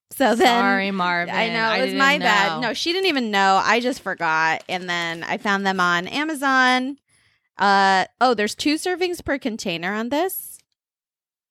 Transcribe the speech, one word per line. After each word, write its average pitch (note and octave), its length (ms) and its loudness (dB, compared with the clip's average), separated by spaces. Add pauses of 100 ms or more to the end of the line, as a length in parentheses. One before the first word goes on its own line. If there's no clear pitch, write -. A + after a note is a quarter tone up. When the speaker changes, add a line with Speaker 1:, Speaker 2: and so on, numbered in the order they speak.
(100)
Speaker 1:
So A3+ 240 2
then A#3+ 260 4
Speaker 2:
Sorry, G3 300 0
Marvin. F3 420 -2
Speaker 1:
I A3+ 180 -2
know, A3+ 180 -2
Speaker 2:
I F#3+ 80 0
Speaker 1:
it F#3+ 60 0
was - 80 0
Speaker 2:
didn't F#3+ 100 -4
Speaker 1:
my C#4 180 4
bad. G3+ 420 2
Speaker 2:
know. A#3 100 -4
Speaker 1:
No, - 40 -6
she E4 180 -4
didn't F#4+ 140 -2
even C4 240 0
know. G3 340 4
I A3 140 4
just B3 240 -2
forgot, D#3+ 680 0
and F3+ 220 -6
then E3+ 320 -4
I - 160 -4
found G3 260 -2
them F#3+ 140 0
on F3 300 2
Amazon. C4 880 0 (600)
Uh, G3 500 4 (140)
oh, B3 140 4
there's G#3 220 -2
two D4 180 -2
servings F4 500 -4
per C#4 140 -2
container F#3+ 560 -6
on A3+ 140 -4
this. D#4+ 400 -2 (1040)